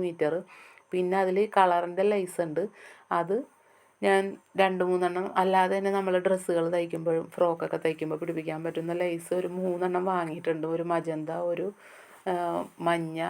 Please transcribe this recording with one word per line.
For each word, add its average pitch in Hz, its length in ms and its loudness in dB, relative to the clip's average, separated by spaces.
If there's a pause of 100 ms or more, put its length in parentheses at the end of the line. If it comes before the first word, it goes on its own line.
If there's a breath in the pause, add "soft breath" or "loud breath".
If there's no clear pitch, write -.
മീറ്റർ. 165 280 0 (560 loud breath)
പിന്നെ 180 320 0
അതിൽ 185 160 2 (200)
കളറിൻ്റെ 175 540 4
ലേസ് 185 340 -2
ഉണ്ട്, 160 180 -2 (560 loud breath)
അത് 185 160 0 (640 soft breath)
ഞാൻ 196 200 4 (380)
രണ്ട് 185 300 4
മൂന്നെണ്ണം 180 360 0 (140)
അല്ലാതെ 185 360 4
തന്നെ 196 200 0
നമ്മൾ 190 180 0 (120)
ഡ്രസ്സുകൾ 185 400 2 (100)
തയ്ക്കുമ്പോഴും 170 580 -2
ഫ്രോക്കൊക്കെ 165 520 2
തയ്ക്കുമ്പോൾ 156 340 -2
പിടിപ്പിക്കാൻ 160 440 -6
പറ്റുന്ന 165 360 -4
ലേസ് 170 400 -4
ഒരു 180 160 -2
മൂന്നെണ്ണം 180 560 -2
വാങ്ങിയിട്ടുണ്ട്. 165 540 -4 (100)
ഒരു 165 160 -2
മജന്ത, 160 400 -2 (180)
ഒരു, 175 160 -4 (640 loud breath)
ആ, - 20 0 (540)
മഞ്ഞ, 165 320 0 (100)